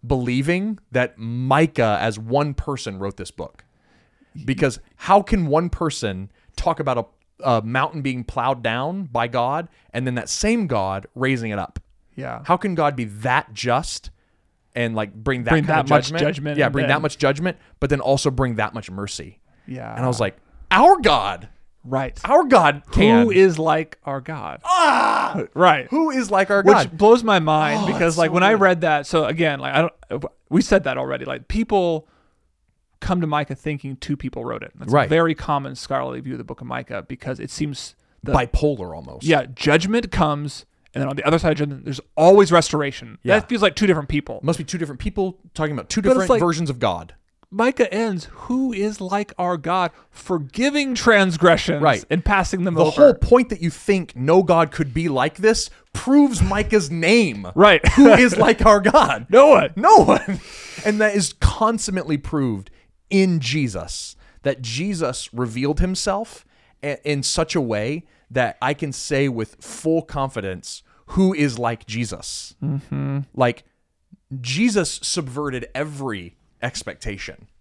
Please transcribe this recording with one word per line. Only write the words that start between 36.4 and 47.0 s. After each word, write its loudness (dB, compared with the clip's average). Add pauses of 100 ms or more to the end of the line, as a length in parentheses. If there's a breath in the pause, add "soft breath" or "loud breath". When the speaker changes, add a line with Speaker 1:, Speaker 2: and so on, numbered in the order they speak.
Speaker 2:
book -14
of -16
Micah -12
because -12
it -12
seems -8 (280)
the -6
Speaker 1:
Bipolar -2
almost. -16
Speaker 2:
Yeah, 2
judgment 0
comes, -2 (280)
and -6
then -4
on -8
the -8
other 2
side 0
of -2
judgment, -6
there's -8 (140)
always 8
restoration. 0
Speaker 1:
Yeah. 2
Speaker 2:
That -10
feels -2
like 2
two 0
different 0
people. -6
Speaker 1:
Must -2
be -10
two -10
different -10
people -6 (160)
talking -4
about -8
two -2
Speaker 2:
But 0
it's 6
Speaker 1:
different 0
Speaker 2:
like 4
Speaker 1:
versions 0
of -6
God. -4 (360)